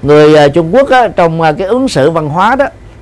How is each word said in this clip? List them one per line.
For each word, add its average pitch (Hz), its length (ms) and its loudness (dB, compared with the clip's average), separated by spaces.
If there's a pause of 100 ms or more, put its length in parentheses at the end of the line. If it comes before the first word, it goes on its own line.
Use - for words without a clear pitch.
Người, 151 320 4
à, 147 140 4
Trung 165 260 -2
Quốc 269 160 2
á, 247 180 2
trong, 165 320 -2
à, 160 120 0
cái 175 140 -6
ứng 254 220 -2
xử 147 220 0
văn 160 180 -4
hóa 190 260 -2
đó 269 120 -2 (360)